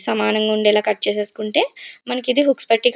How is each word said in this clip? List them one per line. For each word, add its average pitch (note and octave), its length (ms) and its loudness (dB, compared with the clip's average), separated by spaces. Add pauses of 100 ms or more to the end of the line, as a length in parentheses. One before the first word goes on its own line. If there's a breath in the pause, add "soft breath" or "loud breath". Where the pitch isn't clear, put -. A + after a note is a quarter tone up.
సమానంగా G#3+ 480 0
ఉండేలా G#3+ 320 2
కట్ G#3 180 -4
చేసేసుకుంటే G#3+ 560 -2 (480 loud breath)
మనకి B3 220 -4
ఇది C4+ 160 4
హుక్స్ - 220 0
పట్టి, A#3 240 2